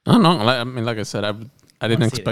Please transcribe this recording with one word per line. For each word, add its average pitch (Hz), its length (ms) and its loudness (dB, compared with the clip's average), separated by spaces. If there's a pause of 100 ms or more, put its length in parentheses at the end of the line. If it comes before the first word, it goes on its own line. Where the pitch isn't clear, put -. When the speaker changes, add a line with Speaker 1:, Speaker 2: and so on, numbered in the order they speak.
Speaker 1:
I - 60 4
don't 233 100 6
know. 170 140 4
Like, 120 220 2
I 117 40 -4
mean, 123 200 -6
like 113 140 -4
I 104 60 -6
said, 101 200 -6
I, 104 60 -2 (500)
I - 80 -2
didn't 113 120 2
Speaker 2:
Wanna 113 100 4
see - 60 -4
it - 60 -6
Speaker 1:
expect - 60 -6
it 117 40 0